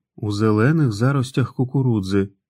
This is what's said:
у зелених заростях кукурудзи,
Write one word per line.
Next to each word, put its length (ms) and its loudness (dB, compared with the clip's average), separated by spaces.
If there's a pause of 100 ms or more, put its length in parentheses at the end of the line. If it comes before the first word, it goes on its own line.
(180)
у 140 -6
зелених 640 2
заростях 640 -2
кукурудзи, 720 -2 (220)